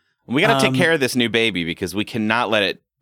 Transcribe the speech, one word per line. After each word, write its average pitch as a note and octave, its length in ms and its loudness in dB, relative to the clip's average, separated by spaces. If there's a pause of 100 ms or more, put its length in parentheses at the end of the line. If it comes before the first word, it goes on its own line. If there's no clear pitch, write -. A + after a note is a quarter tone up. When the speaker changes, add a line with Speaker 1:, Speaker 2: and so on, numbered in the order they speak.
(260)
Speaker 1:
We C#3 160 0
gotta G3+ 140 4
Speaker 2:
Um, C3+ 40 2 (120)
Speaker 1:
take C3 80 0
care E3 120 2
of D#3 80 0
this B2+ 160 -2
new A#2+ 120 2
baby G#2 360 0
because E2+ 300 -6
we G2+ 100 -2
cannot A2 460 -2
let G#2+ 140 2
it - 180 -6 (200)